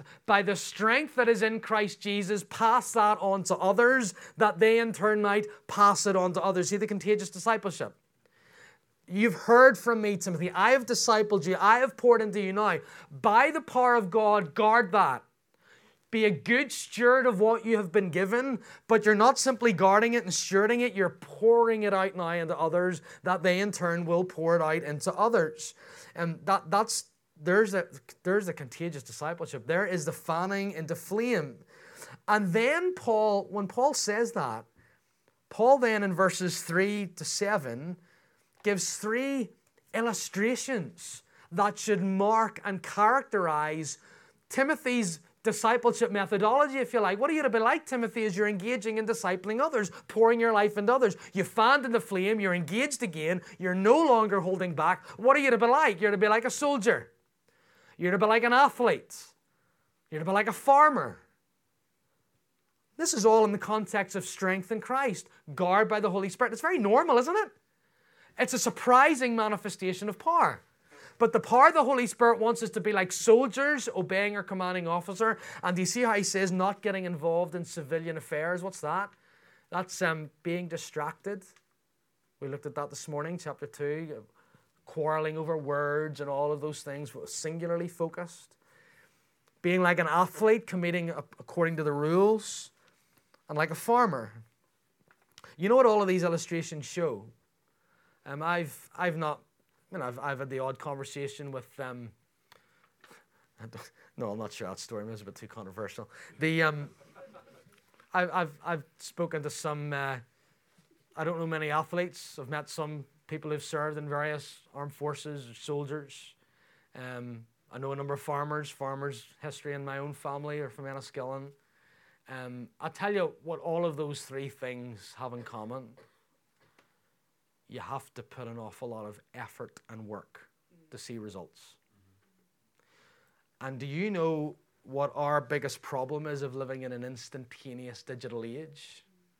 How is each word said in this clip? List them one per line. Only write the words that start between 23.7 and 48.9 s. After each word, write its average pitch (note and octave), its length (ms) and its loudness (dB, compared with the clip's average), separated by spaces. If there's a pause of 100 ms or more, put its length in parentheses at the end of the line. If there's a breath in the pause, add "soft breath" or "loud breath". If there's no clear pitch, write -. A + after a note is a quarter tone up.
turn E3+ 320 -2
will E3+ 180 2
pour E3 320 0
it E3 60 4
out D#3 220 0
into D3+ 320 -4
others. F#3+ 580 0 (400 loud breath)
And E3+ 320 -6
that, F#3 260 0
that's, - 360 -2 (280)
there's F#3 380 2
a, F#3 160 -2 (340)
there's G3 220 0
the E3+ 80 -6
contagious D3 500 -10
discipleship. D3 640 -10
There F3+ 180 2
is F3 200 -2
the D#3+ 80 -4
fanning G3 580 -4
into D#3+ 240 -8
flame. G3 720 -4 (640 loud breath)
And G3+ 240 2
then D#4+ 400 2
Paul, G#3+ 560 0
when G3 180 -4
Paul C4 260 0
says A#3 400 -2
that, A#2+ 300 -4 (840 soft breath)
Paul B3+ 300 4
then A3 220 2
in G3 120 0
verses F3+ 480 0
three G3 460 -2
to - 180 -14
seven E3+ 720 -4 (640 soft breath)
gives G3+ 320 -2
three B3 560 -4 (420)
illustrations A3+ 1300 -4 (280 soft breath)
that G3+ 260 0
should G3+ 240 0
mark G3+ 640 2
and G3 180 -6
characterize E3 1160 0 (500 soft breath)
Timothy's B3 720 -2 (240 soft breath)
discipleship A#3 640 2
methodology, G#3+ 680 2
if B3 120 -4
you A#3+ 80 0
like. G3+ 200 0
What C#4 100 2
are D#4+ 40 0
you D4+ 100 0
to B3 80 0
be A3+ 80 2
like, C4+ 260 2
Timothy, A#3 400 -4
as F#3+ 100 -2
you're G#3 120 0
engaging G#3+ 500 -4